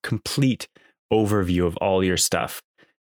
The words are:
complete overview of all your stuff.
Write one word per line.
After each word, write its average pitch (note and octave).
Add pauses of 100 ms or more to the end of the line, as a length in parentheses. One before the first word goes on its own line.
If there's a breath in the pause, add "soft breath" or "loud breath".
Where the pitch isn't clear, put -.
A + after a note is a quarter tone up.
complete - (460 soft breath)
overview G2
of E2
all F#2+
your F2+
stuff. - (420 soft breath)